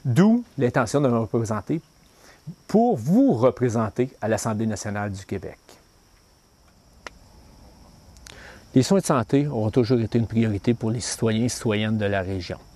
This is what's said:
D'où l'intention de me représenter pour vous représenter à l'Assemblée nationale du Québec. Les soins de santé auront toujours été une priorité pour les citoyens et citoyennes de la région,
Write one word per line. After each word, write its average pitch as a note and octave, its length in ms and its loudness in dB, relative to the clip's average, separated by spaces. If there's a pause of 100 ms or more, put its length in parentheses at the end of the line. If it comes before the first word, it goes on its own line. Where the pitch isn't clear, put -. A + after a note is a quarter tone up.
D'où G#3 400 4 (140)
l'intention B2+ 420 0
de C#3 80 2
me A#2+ 80 2
représenter A2+ 640 -2 (880)
pour A3 300 2
vous G3 340 4
représenter A#2 880 0
à G#2+ 80 -4
l'Assemblée A2 380 -2
nationale G#2 440 -6
du F#2+ 140 -10
Québec. - 340 -10 (3250)
Les C3 80 6
soins G3 180 2
de - 60 -4
santé C#3 400 0
auront A2 240 -2
toujours A#2+ 300 2
été A2 180 0
une A2+ 80 0
priorité A2 480 0
pour A2+ 160 -4
les A2+ 100 -4
citoyens A2+ 440 -2
et B2 40 0
citoyennes G#2+ 480 -2
de G#2+ 80 -2
la G2+ 160 0
région, F#2 380 -6 (180)